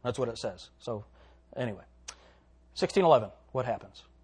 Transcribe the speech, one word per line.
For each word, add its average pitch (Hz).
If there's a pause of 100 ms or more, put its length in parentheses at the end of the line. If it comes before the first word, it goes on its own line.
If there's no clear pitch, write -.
That's 123
what 123
it 113
says. 95 (100)
So, 107 (500)
anyway. 110 (920)
Sixteen 185
eleven, 123 (220)
what 127
happens? 101 (200)